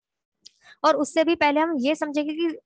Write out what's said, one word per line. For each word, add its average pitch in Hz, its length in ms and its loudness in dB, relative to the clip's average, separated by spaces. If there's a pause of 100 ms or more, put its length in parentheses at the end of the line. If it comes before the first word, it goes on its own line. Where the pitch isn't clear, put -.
(840)
और 302 120 4
उससे 320 280 0
भी 330 120 0
पहले 294 240 2
हम 320 180 0
ये 269 180 0
समझेंगे 302 380 -4
कि 320 320 -4